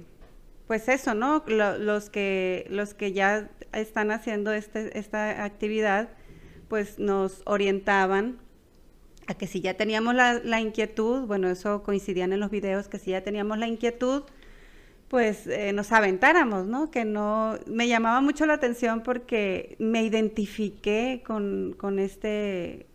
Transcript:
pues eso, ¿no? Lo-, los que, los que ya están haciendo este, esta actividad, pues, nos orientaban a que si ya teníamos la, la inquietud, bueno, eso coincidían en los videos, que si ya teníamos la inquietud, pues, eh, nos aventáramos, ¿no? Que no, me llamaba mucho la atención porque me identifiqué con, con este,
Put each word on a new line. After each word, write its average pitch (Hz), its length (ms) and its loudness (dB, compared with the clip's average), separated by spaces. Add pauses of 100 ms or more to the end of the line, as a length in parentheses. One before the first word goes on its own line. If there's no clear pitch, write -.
(680)
pues 220 200 -2
eso, 262 260 2
¿no? 285 340 2
Lo-, 214 300 2
los 208 320 -2
que, 190 600 -2
los 202 240 -4
que 202 180 -4
ya 202 400 0 (220)
están 214 380 -2
haciendo 214 420 -2
este, 214 440 -6
esta 214 460 -4
actividad, 214 680 -2 (600)
pues, 208 280 -4
nos 196 480 0
orientaban 196 960 2 (880)
a - 60 -4
que 190 140 -8
si 180 140 -6
ya 185 140 -2
teníamos 220 400 2
la, 247 280 6
la 226 180 0
inquietud, 220 640 0
bueno, 196 240 0
eso 202 340 -2
coincidían 190 500 0
en 202 60 0
los 202 100 -2
videos, 196 380 -2
que 202 120 -10
si 185 120 -4
ya 185 120 -2
teníamos 208 340 -4
la 233 100 -2
inquietud, 240 560 0 (840)
pues, 226 400 0
eh, 202 260 -2
nos 202 180 -2
aventáramos, 220 760 6
¿no? 277 260 -2
Que 233 140 0
no, 214 520 0 (100)
me 233 200 0
llamaba 233 340 4
mucho 294 240 4
la 302 80 6
atención 240 500 0
porque 226 760 -2
me 220 240 2
identifiqué 220 1200 0
con, 196 520 -4
con 196 220 -2
este, 196 960 -4